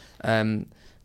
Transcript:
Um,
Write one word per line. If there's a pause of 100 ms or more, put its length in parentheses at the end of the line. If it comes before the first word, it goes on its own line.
(260)
Um, (380)